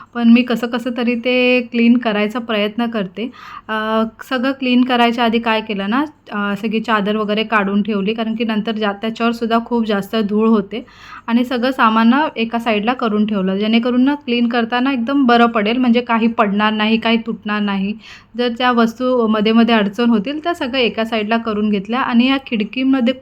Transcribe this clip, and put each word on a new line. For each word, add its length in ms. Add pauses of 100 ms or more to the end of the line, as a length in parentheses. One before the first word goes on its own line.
(140)
पण 140
मी 140
कसं 240
कसं 300
तरी 180
ते 460
क्लीन 360
करायचा 420
प्रयत्न 480
करते. 440 (380)
अ, 340 (260)
सगळं 240
क्लीन 320
करायच्या 400
आधी 140
काय 220
केलं 300
ना, 140 (260)
अ, 260
सगळी 240
चादर 360
वगैरे 280
काढून 380
ठेवली, 320
कारण 200
की 100
नंतर 280
जा-, 200
त्याच्यावरसुद्धा 760
खूप 200
जास्त 300
धूळ 320
होते 380 (400)
आणि 180
सगळं 260
सामान 380
ना 280
एका 220
साईडला 340
करून 340
ठेवलं, 300
जेणेकरून 480
ना 100
क्लीन 340
करताना 440
एकदम 320
बरं 220
पडेल, 300
म्हणजे 240
काही 260
पडणार 460
नाही, 260
काही 280
तुटणार 340
नाही. 340 (440)
जर 100 (100)
त्या 140
वस्तू 540
मध्ये 260
मध्ये 220
अडचण 360
होतील, 340
त्या 100
सगळं 240
एका 260
साईडला 320
करून 340
घेतल्या. 300
आणि 260
ह्या 100
खिडकीमध्ये 840